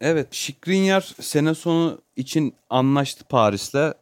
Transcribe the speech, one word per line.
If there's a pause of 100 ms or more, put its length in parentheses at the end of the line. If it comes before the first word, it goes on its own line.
Evet,
Skriniar
sene
sonu (180)
için (140)
anlaştı
Paris'le.